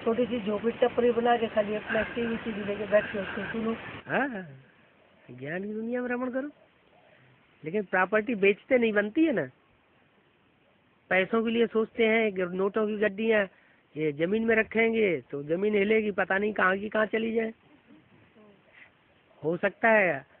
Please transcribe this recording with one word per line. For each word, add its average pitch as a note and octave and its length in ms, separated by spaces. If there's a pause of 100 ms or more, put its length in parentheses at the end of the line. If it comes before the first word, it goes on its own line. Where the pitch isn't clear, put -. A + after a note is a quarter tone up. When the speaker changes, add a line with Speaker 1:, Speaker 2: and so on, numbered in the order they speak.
Speaker 1:
छोटी A#3+ 220
सी A#3 140
झोपड़ी G#3 320
टपरी A#3+ 380
बना A#3 260
के A3+ 100
खाली G#3+ 280
अपना G#3 280
टीवी, A#3 340
सीडी G#3 280
लेके G3+ 220
बैठे G#3 320
हो, F#3+ 60
उसको - 280
सुनो। A3+ 200 (340)
Speaker 2:
हाँ, A3 220 (1000)
ज्ञान C#3+ 340
की G#3+ 100
दुनिया A#3 280
में B3 60
रमण B3 220
करो। C4+ 200 (1120)
लेकिन F#3+ 180
property G3+ 520
बेचते G3+ 440
नहीं A3+ 140
बनती G#3 320
है D#4 80
ना, D3+ 160 (1600)
पैसों F#3+ 340
के A#3 60
लिए A3+ 160
सोचते A3 400
हैं A3 260
कि F#3 100
नोटों F#3+ 440
की G#3+ 100
गड्डियाँ G#3 500 (500)
ये D3+ 160
जमीन F#3 320
में A3+ 120
रखेंगे A3 640
तो C#3+ 220
जमीन F#3 320
हिलेगी, G#3+ 360
पता F#3+ 280
नहीं G#3 140
कहाँ G3 260
की G#3 100
कहाँ G#3+ 180
चली A3 260
जाए। A3+ 200 (1900)
हो E3 120
सकता G3+ 320
है F3+ 380 (140)